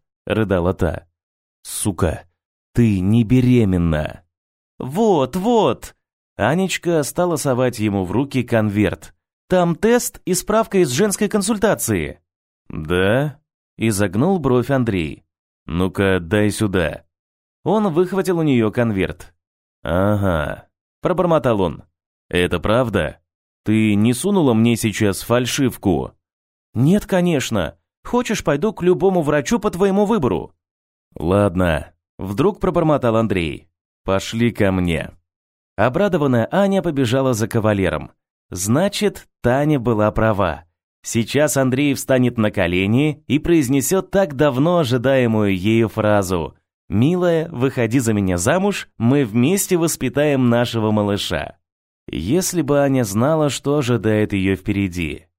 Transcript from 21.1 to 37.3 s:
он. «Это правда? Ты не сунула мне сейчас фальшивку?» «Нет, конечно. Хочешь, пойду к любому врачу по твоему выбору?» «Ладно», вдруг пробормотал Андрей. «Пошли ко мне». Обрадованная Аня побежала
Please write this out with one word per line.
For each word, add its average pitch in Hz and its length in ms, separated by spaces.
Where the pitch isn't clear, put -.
он. 80 220
«Это 87 300
правда? 101 600
Ты 110 300
не 110 200
сунула 170 400
мне 113 220
сейчас 104 460
фальшивку?» 113 920
«Нет, 160 320
конечно. 139 720
Хочешь, 240 400
пойду 165 300
к - 80
любому 180 400
врачу 151 380
по 214 100
твоему 196 360
выбору?» 143 480
«Ладно», 90 800
вдруг 113 420
пробормотал 156 580
Андрей. 92 500
«Пошли 110 480
ко 98 200
мне». 90 400
Обрадованная 135 760
Аня 196 300
побежала 135 520